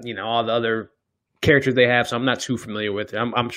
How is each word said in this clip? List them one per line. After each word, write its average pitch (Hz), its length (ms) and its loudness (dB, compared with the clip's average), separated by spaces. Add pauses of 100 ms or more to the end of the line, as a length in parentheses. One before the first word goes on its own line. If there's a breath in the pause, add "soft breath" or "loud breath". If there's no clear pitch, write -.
you 117 120 -10
know, 98 100 -8
all 113 200 0
the 113 80 -2
other 113 380 -2 (520)
characters 135 320 4
they 123 120 6
have. 120 220 2
So 123 80 -4
I'm 120 80 -2
not 127 160 0
too 123 160 -4
familiar 107 360 -6
with 104 200 -6
it. 107 60 -4
I'm, 117 160 -4
I'm, 120 220 0